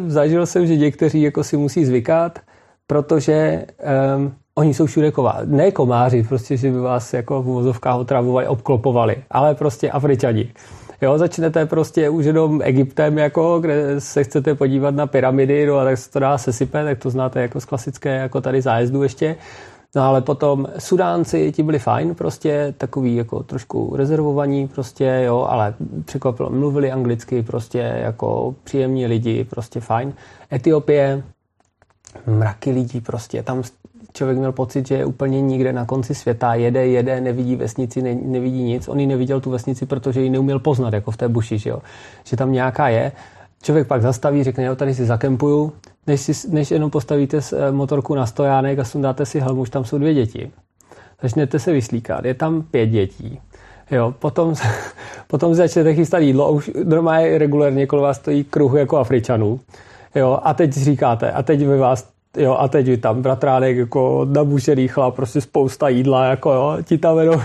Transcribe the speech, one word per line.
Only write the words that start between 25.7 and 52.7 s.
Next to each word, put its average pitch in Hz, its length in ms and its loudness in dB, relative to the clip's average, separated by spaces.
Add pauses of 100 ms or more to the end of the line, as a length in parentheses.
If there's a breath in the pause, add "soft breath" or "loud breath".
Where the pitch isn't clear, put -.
překvapilo, 131 460 -4
mluvili 139 420 0
anglicky, 120 500 -2
prostě 113 360 -6 (240)
jako 113 520 -4 (100)
příjemní 131 420 -2
lidi, 113 440 -2
prostě - 300 -10
fajn. 120 320 -4 (400 loud breath)
Etiopie, 143 680 2 (1040)
mraky 107 440 0
lidí, 123 300 -2
prostě 117 420 -8
tam 127 200 -4
s-, 120 100 -16 (400)
člověk 131 260 -2
měl 131 140 -2
pocit, 131 360 -4
že 139 60 -2
je 135 100 0
úplně 135 360 -2
nikde 131 320 0
na 123 120 -4
konci 131 300 -4
světa, 117 400 -2
jede, 123 320 2
jede, 127 340 0
nevidí 123 360 -2
vesnici, 123 460 -4
ne-, 123 200 -2
nevidí 127 400 -2
nic. 123 260 -4
On 143 120 -2
ji 139 60 2
neviděl 131 340 0
tu 135 100 -6
vesnici, 127 360 -4
protože 135 360 -2
ji 131 80 0
neuměl 135 280 0
poznat, 127 360 0
jako 104 160 -4
v 113 60 -6
té 123 120 -2
buši, 113 300 -2
že 117 120 -6
jo, 117 80 -6 (460 loud breath)
že - 120 -4
tam 131 160 0
nějaká 131 360 0
je. 120 240 0 (500 loud breath)
Člověk 151 240 2
pak 127 160 0
zastaví, 143 420 0
řekne, 131 200 -2
jo, 127 120 -2
tady 135 180 -2
si 123 120 -2
zakempuju, 143 640 0 (340)
než 143 140 0
si, 151 120 -2 (180)
než 151 200 0
jenom 151 200 0
postavíte 147 520 -2
s-, - 100 -14
eh, 139 200 0
motorku 139 420 -2
na 131 120 0
stojánek 135 520 0
a 131 60 -2
sundáte 135 420 -2
si 151 140 -4
helmu, 131 200 -2
už 120 100 -6
tam 131 140 -4
jsou 143 140 -4
dvě 156 160 2
děti. 113 360 -2 (720 soft breath)
Začnete 135 360 0
se 175 140 -2
vyslíkat, 117 520 -2
je 131 100 -2
tam 160 280 -2
pět 123 240 0